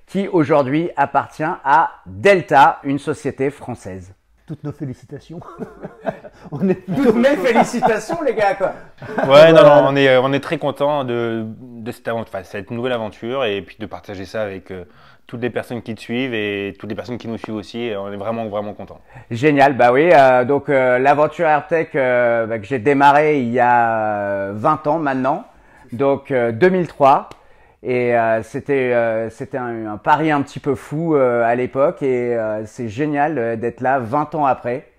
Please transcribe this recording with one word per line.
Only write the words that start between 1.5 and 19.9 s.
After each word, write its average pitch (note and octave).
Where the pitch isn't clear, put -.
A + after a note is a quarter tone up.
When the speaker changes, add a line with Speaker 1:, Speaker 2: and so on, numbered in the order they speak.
Speaker 1:
Delta, D3
une C#3
société C#3
française. F#2+
Speaker 2:
Toutes D3+
nos D3
félicitations. C#3+
<laughs> -
On D#3+
est F#3
plutôt A3
Speaker 1:
Toutes A3+
mes C4
félicitations, A#3+
les C4
gars, G3+
quoi. F#3
Speaker 3:
Ouais, D3+
non, D#3+
Speaker 2:
Voilà. D3
Speaker 3:
non, C#3
on C#3
est, C#3
euh, B2+
on C3+
est C#3
très D3
contents C#3+
de, A#2
de A#2
cette -
avant-, A2+
enfin, G2
cette G2+
nouvelle B2
aventure A#2
et G2+
puis -
de G#2
partager F#2+
ça A2
avec, G2
euh, F#2
toutes A#2+
les A#2+
personnes A2+
qui A2+
te -
suivent B2
et G2+
toutes -
les G#2+
personnes A2
qui A2
nous A2+
suivent A2
aussi. G2+
Et A#2
on G2
est G2+
vraiment, A2+
vraiment G#2
contents. F2
Speaker 1:
Génial, C#3
bah A#2+